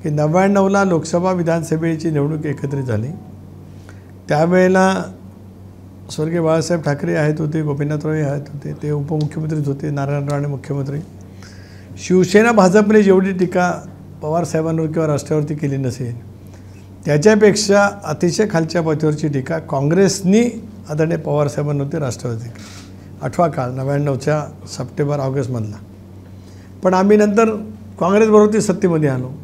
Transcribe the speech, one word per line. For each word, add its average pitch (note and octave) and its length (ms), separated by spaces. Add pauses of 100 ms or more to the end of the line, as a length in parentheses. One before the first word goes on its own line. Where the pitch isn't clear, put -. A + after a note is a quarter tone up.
की E3 60
नव्याण्णवला F#3+ 720
लोकसभा F3 480
विधानसभेची E3 800
निवडणूक D3+ 340
एकत्रित C#3 380
झाली, A#2 240 (1200)
त्यावेळेला F#3 760 (1080)
स्वर्गीय E3 300
बाळासाहेब D#3+ 420
ठाकरे D#3 320
आहेत D#3 240
होते, D#3+ 220
गोपीनाथ D3 440
रोय D#3 160
आहेत C#3+ 320
होते, D3 200 (100)
ते D3 80
उपमुख्यमंत्रीच D3+ 760
होते, C#3 220
नारायण C#3+ 400
राणे C#3+ 180
मुख्यमंत्री. C#3 520 (1000)
शिवसेना F#3 540
भाजपने G#3+ 520
जेवढी F#3+ 280
टीका F3+ 400 (500)
पवार D#3+ 220
साहेबांवर D#3+ 440
किंवा D#3 200
राष्ट्रावरती D3+ 480
केली C#3 220
नसेल, B2+ 380 (880)
त्याच्यापेक्षा G3+ 840 (160)
अतिशय E3 480
खालच्या E3 300
पातळीवरची D#3 460
टीका C#3+ 320
काँग्रेसनी F3 840 (460)
आदरणीय D#3+ 280
पवार D3 300
साहेबांवरती D3 520
राष्ट्रवादी A#2+ 440
केली. - 380 (400)
आठवा E3 260
काळ C3 240
नव्याण्णवच्या C#3+ 720 (240)
सप्टेंबर C#3+ 520
ऑगस्टमधला. B2 580 (1080)
पण F#3 100
आम्ही G3 240
नंतर G#3 320 (500)
काँग्रेसबरोबर G#3 540
ती G#3+ 80
सत्तेमध्ये E3+ 480
आलो. B2+ 200 (140)